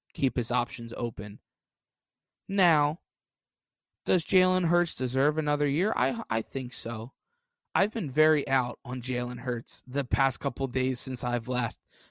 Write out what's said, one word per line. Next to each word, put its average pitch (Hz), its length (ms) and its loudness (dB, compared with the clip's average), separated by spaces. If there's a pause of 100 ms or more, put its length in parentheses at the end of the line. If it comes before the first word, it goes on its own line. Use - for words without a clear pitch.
(120)
keep 131 240 0
his 120 160 -2
options 120 460 -4
open. 113 400 -6 (1080)
Now, 165 540 2 (1040)
does 190 180 2
Jalen 185 440 2
Hurts 170 280 2
deserve 135 440 0
another 147 280 0
year? 160 300 0
I, 247 320 0
I 226 140 0
think 131 320 -6
so. 117 380 -8 (640)
I've 190 160 2
been 180 200 -4
very 151 360 4
out 127 380 0
on 127 160 -6
Jalen 123 380 -4
Hurts 120 480 -6
the 131 180 -4
past - 360 2
couple 135 260 -2
days 127 340 -2
since 131 240 -6
I've 120 240 0
last 123 320 -2 (300)